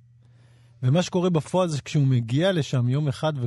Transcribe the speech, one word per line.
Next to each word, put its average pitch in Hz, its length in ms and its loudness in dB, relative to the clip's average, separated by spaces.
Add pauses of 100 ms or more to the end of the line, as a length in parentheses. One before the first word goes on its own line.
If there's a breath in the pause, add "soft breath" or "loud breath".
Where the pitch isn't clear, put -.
(840 soft breath)
ומה 143 200 4
שקורה 180 280 0
בפועל 175 380 0
זה 147 160 -4
כשהוא 143 220 2
מגיע 131 460 2
לשם 131 360 0
יום 143 200 0
אחד, 156 240 -2 (140)